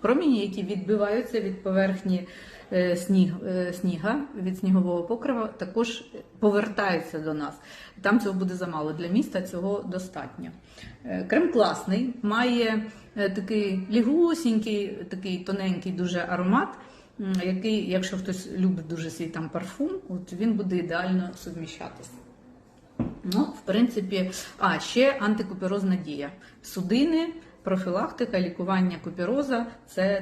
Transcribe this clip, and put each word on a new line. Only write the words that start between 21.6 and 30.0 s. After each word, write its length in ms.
Ну, 200
в 220
принципі, 680
а, 220
ще 400
антикуперозна 760
дія. 360
Судини, 680
профілактика, 760
лікування 640
купероза — 640
це 340